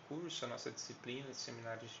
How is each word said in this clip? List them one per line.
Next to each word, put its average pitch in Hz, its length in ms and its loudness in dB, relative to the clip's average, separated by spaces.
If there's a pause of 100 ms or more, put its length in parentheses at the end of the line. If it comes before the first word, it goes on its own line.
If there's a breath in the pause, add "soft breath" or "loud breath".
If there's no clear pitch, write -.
curso, 160 360 2
a 120 40 6
nossa 120 220 2
disciplina 123 580 -2
de 127 80 -4
Seminários 113 540 0
de - 100 -6